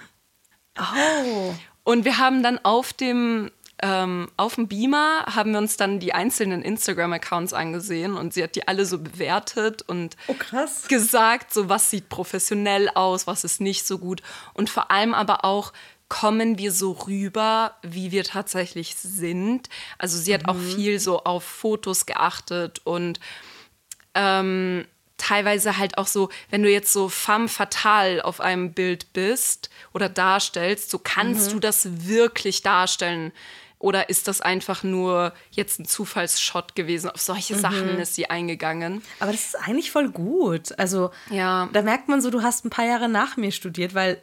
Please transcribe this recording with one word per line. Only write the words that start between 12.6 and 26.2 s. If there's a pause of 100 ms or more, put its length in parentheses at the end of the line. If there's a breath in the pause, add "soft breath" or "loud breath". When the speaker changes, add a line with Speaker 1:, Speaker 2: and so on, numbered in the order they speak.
Speaker 2:
aus,
was
ist
nicht
so
gut (320 loud breath)
und
vor
allem
aber
auch, (360 loud breath)
kommen
wir
so
rüber,
wie
wir
tatsächlich
sind. (300 loud breath)
Also
sie
hat
auch
Speaker 1:
Mhm.
Speaker 2:
viel
so
auf
Fotos
geachtet
und, (960 loud breath)
ähm, (320)
teilweise
halt
auch
so, (220 loud breath)